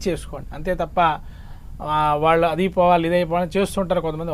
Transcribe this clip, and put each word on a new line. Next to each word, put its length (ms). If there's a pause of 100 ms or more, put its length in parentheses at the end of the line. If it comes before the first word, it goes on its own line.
చేసుకోండి. 480
అంతే 260
తప్ప, 180 (920)
ఆ, 60 (260)
వాళ్ళు 300
అది 140 (100)
పోవాలి, 320
ఇది 100
అయిపోవాలని 380
చేస్తుంటారు 500
కొంతమంది 260